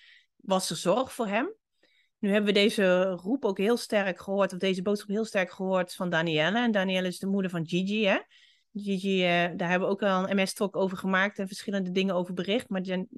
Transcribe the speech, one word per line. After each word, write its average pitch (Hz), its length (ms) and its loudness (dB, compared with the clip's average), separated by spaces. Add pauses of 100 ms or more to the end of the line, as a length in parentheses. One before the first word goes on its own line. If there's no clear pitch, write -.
(360)
was 190 340 0
er 170 60 -4
zorg 202 380 0
voor 226 140 -4
hem. 254 260 -2 (640)
Nu 208 120 -2
hebben 208 240 2
we 202 60 4
deze 190 440 4
roep 190 420 -2
ook 196 120 0
heel 226 200 2
sterk 196 440 -2
gehoord, 196 320 0
of 180 60 -8
deze 190 220 0
boodschap 202 280 -2
heel 214 160 -2
sterk 185 260 -2
gehoord 185 440 -2
van 180 140 -4
Danielle. 165 500 2
En 240 120 2
Danielle 185 360 0
is 180 120 -6
de 185 80 -6
moeder 190 240 0
van 165 160 -4
Gigi, 196 380 0
hè. 208 120 4 (560)
Gigi, 196 500 0
eh, 175 320 2
daar 175 140 -2
hebben 180 180 2
we 202 60 2
ook 202 100 -2
al 190 260 2
een 196 60 0
M 190 100 2
S-talk 190 300 -4
over 185 220 0
gemaakt 190 420 0
en 190 80 -4
verschillende 190 440 -6
dingen 190 240 0
over 180 180 -2
bericht. 185 360 -2
Maar 190 120 -4
Jan-, 185 260 -4 (100)